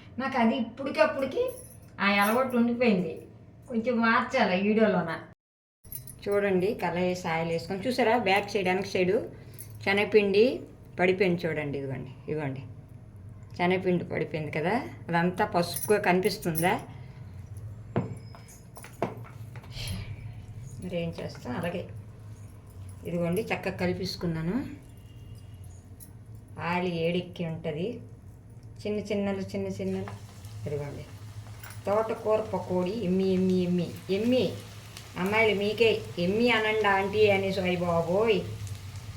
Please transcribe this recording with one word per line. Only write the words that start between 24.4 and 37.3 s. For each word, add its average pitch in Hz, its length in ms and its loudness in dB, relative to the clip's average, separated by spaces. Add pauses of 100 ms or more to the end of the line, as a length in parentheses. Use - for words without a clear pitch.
ఆయిల్ 180 200 2 (100)
ఏడెక్కి 175 460 0
ఉంటది. 160 420 -2 (920)
చిన్న 208 200 -2 (100)
చిన్నలు, 202 340 0 (100)
చిన్న 196 140 -2 (120)
చిన్నలు. 190 340 -4 (540)
ఇదిగోండి, 143 380 -6 (840)
తోటకూర 214 520 2 (140)
పకోడీ. 185 420 0 (140)
ఎమ్మి, 190 260 4
ఎమ్మి, 185 300 4
ఎమ్మి, 175 240 2 (220)
ఎమ్మి. 226 340 4 (720)
అమ్మాయిలు 208 400 4
మీకే 214 320 4 (280)
ఎమ్మి 202 320 4
అనండి 214 380 4
ఆంటీ 196 420 4